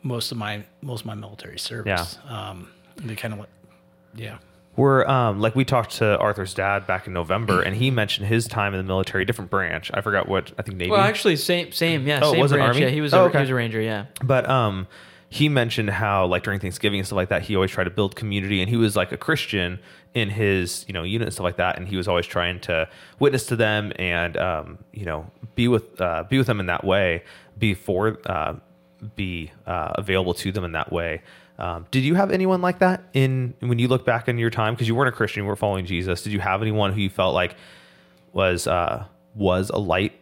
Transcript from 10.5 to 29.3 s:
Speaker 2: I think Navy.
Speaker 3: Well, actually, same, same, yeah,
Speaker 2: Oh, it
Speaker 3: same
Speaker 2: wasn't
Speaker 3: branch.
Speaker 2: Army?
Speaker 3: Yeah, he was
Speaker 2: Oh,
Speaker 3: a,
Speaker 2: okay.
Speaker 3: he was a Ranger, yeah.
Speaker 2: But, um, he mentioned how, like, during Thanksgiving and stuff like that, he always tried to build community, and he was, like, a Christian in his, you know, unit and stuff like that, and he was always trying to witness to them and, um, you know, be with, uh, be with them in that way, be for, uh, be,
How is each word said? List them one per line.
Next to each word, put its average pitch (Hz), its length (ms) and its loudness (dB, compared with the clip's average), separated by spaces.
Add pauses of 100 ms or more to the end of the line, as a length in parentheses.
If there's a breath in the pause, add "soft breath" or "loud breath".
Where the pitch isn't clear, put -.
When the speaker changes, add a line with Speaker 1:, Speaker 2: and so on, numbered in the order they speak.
Speaker 2:
I 101 40 -8
think 95 160 -8
Navy. 90 120 -2
Speaker 3:
Well, 202 100 6
actually, 202 360 2
same, 175 340 -2
same, 160 380 0
yeah, 147 140 2
Speaker 2:
Oh, 151 60 4
it - 40 4
Speaker 3:
same - 80 4
Speaker 2:
wasn't 143 180 4
Speaker 3:
branch. 120 180 4
Speaker 2:
Army? 147 100 2
Speaker 3:
Yeah, - 40 2
he 151 100 -2
was 147 140 0
Speaker 2:
Oh, 185 80 8
Speaker 3:
a, 175 40 8
Speaker 2:
okay. 160 120 2
Speaker 3:
he 139 40 4
was 131 80 -2
a 131 40 0
Ranger, 113 260 0
yeah. 110 260 -2 (160)
Speaker 2:
But, 127 280 2
um, 104 380 2 (420 loud breath)
he 151 180 2
mentioned 117 420 0
how, 98 360 2
like, 92 160 0
during 98 180 -2
Thanksgiving 101 400 -2
and 95 60 -4
stuff 101 100 -4
like 90 120 0
that, 87 140 0
he 107 120 -4
always 95 160 4
tried 92 140 -2
to 87 60 -2
build 101 260 -2
community, 101 440 -2
and 92 80 0
he 117 80 0
was, 110 200 4
like, 92 160 0
a - 40 -6
Christian 92 600 -2 (340 loud breath)
in 107 180 -2
his, 98 580 0
you 98 40 -10
know, 85 120 -6
unit 107 220 -2
and - 60 -6
stuff 95 120 -8
like 87 120 -2
that, 90 220 0
and 90 100 -10
he 95 80 -4
was 90 120 -2
always 87 180 2
trying 87 340 -2
to 80 280 -2 (320 loud breath)
witness 135 260 2
to 120 100 -2
them 107 400 0
and, 87 400 -2
um, 82 420 -4 (140)
you 104 120 -10
know, 80 260 -6 (240)
be 120 140 2
with, 110 320 0
uh, 82 280 -2
be 135 80 0
with 131 120 4
them 110 120 0
in 90 60 -2
that 87 180 -2
way, 92 380 2 (360 loud breath)
be 104 160 2
for, 104 520 -2
uh, 80 280 -2 (600)
be, 87 380 -8 (160)